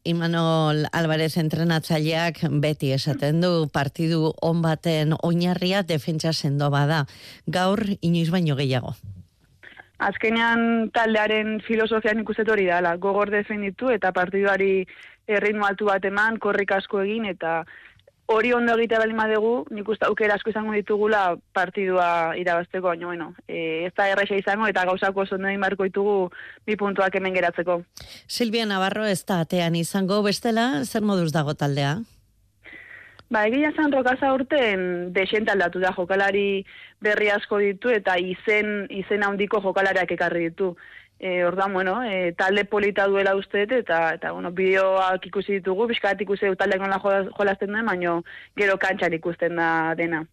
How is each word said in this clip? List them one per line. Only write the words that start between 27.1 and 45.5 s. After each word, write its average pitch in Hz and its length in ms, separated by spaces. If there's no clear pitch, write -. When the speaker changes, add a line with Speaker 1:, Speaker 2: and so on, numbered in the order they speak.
Speaker 2:
hemen 190 240
geratzeko. 175 400
Speaker 1:
Silvia 233 400
Navarro 202 400
ez 196 180
da 185 220
atean 170 320
izango, 190 480
bestela, 233 580
zer 214 220
moduz 180 260
dago 147 220
taldea? 143 480
Speaker 2:
Ba, 214 160
egia 294 260
esan 302 180
Rokasa 262 440
urten 190 800
desente 214 360
aldatu 185 320
da, 185 120
jokalari 196 680
berri 208 280
asko 208 280
ditu 202 320
eta 196 320
izen, 208 680
izen 202 360
handiko 202 360
jokalariak 190 520
ekarri 170 360
ditu. 175 260
E, 180 300
orduan, 190 240
bueno, 190 320
e, 185 320
talde 202 320
polita 202 400
duela 196 260
uste 196 300
dut, 208 160
eta, 165 340
eta, 170 220
bueno, 180 160
bideoak 190 760
ikusi 196 300